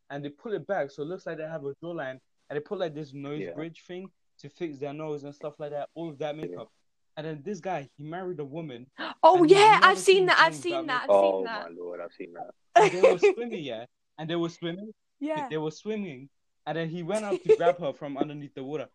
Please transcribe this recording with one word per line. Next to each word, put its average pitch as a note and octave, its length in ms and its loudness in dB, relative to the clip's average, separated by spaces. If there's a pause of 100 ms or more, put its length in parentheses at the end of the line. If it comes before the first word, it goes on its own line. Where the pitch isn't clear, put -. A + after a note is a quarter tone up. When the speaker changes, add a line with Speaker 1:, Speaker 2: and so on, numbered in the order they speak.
Speaker 1:
and C#3+ 140 -10
they D3 60 -10
pull G#3 240 -12
it E3 120 -6
back, D#3+ 260 -4
so - 120 -12
it D3+ 60 -8
looks F#3 160 -12
like E3 140 -8
they D#3 40 -10
have D#3 220 -10
a C#3 80 -8 (100)
jawline, C#3+ 360 -8 (300)
and C#3+ 60 -8
they D3 60 -4
put, F#3 180 -10
like, E3 160 -4
this D3 180 -12
nose C#3+ 280 -10
Speaker 2:
Yeah. F2+ 120 -10
Speaker 1:
bridge D#3+ 320 -12
thing F#3 220 -14 (320)
to C#3+ 100 -18
fix D#3 300 -10
their C#3+ 140 -8
nose D3+ 320 -8
and C#3+ 100 -14
stuff D3 240 -12
like D3 120 -10
that. C#3+ 220 -8
All E3 160 -10
of C#3 100 -14
that D3+ 180 -6
Speaker 2:
Yeah. D#3 80 -10
Speaker 1:
makeup. G#2+ 260 -12 (460)
And D#3 100 -10
then D#3 160 -10
this F#3+ 160 -8
guy, D3+ 380 -6
he D3 80 -14
married F3+ 340 -8
a D3 60 -8
woman. C3+ 420 -12 (100)
Speaker 3:
<gasps> D#4 260 -10
Oh, F4 180 8
Speaker 1:
and D#4 80 8
he G4 60 10
Speaker 3:
yeah, G#4 240 10
Speaker 1:
never - 60 10
Speaker 3:
I've F#4 140 8
seen F#4+ 200 6
Speaker 1:
came F#4 80 4
Speaker 3:
that, E4 120 6
I've D#4+ 140 4
Speaker 1:
home D4 80 -12
Speaker 3:
seen E4+ 100 -6
Speaker 1:
without - 160 -4
Speaker 3:
that, B3+ 160 -2
I've - 60 -2
Speaker 1:
makeup. G3+ 120 8
Speaker 3:
seen G2 120 6
Speaker 2:
Oh, - 100 -2
Speaker 3:
that. G#3 260 -8
Speaker 2:
my E2+ 80 -18
Lord, F2 220 -10
I've E2+ 140 -12
seen F2+ 200 -14
that. F2 180 -14 (240)
Speaker 1:
And G4+ 160 8
they - 100 -4 (100)
were F#4 80 0
Speaker 3:
<laughs> G4+ 160 6
Speaker 1:
swimming, A3 280 -6
yeah. A#2+ 220 -8 (320)
And D#3 120 -8
they E3+ 80 -4
were E3+ 120 -2
swimming. F3 420 -10 (280)
Speaker 3:
Yeah. D4+ 300 -6
Speaker 1:
They D#3 80 -6
were D#3 140 -4
swimming. F3+ 580 -10 (360)
And D#3 120 -6
then E3 120 -4
he F3 140 -8
went G#3 220 -6
up F#3 180 -2
to G#3 140 4
grab F3 200 2
Speaker 3:
<laughs> - 20 -14
Speaker 1:
her D3 140 -4
from C#3+ 240 -10
underneath D3 380 -8
the C3+ 80 -10
water. C3+ 320 -8